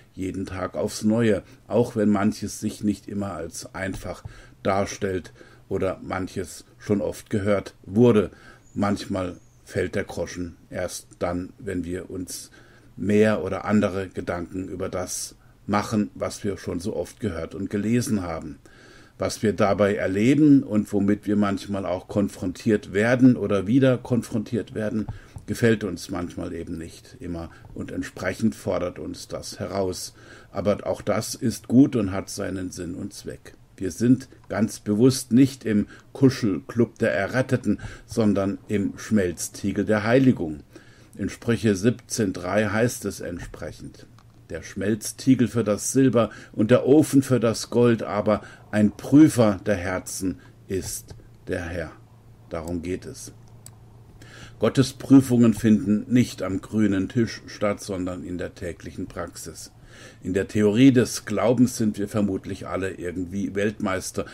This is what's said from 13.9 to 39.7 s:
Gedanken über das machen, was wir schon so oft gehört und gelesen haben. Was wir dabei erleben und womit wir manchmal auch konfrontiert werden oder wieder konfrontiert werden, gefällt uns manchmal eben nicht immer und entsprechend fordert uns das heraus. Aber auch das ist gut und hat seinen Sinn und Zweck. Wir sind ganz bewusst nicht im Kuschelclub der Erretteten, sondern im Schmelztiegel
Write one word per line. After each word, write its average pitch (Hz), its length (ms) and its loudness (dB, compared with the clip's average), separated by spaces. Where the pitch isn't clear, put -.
Gedanken 90 600 -8
über 92 200 -8
das - 460 -8
machen, 104 480 0
was - 280 -8
wir 98 140 -4
schon 90 220 -6
so 90 160 -6
oft - 240 -8
gehört 82 340 -6
und 87 160 -8
gelesen 107 540 0
haben. 78 340 -8
Was - 240 -4
wir 104 100 2
dabei 101 420 4
erleben 127 680 6
und 104 280 0
womit 101 360 0
wir 104 80 2
manchmal 98 500 -2
auch 90 220 -4
konfrontiert 101 840 -2
werden 120 440 6
oder 98 320 0
wieder 127 320 4
konfrontiert 113 760 -4
werden, 107 320 -4
gefällt 107 380 2
uns 90 260 -8
manchmal 90 440 -8
eben 85 240 -8
nicht - 420 -16
immer 85 320 -10
und 98 180 -10
entsprechend 95 640 -4
fordert 90 420 -4
uns 87 300 -12
das - 320 -12
heraus. 92 560 -4
Aber 98 360 -2
auch - 140 -2
das 107 340 -2
ist - 320 -4
gut 135 280 6
und 101 160 0
hat 95 180 -8
seinen 92 420 -8
Sinn 87 240 -10
und 101 180 -10
Zweck. - 420 -16
Wir 92 160 -6
sind 127 380 2
ganz 104 300 -2
bewusst 117 520 2
nicht 131 340 4
im 104 220 2
Kuschelclub 113 840 0
der 107 160 0
Erretteten, 107 680 -2
sondern 98 520 0
im 101 300 -2
Schmelztiegel 98 840 -2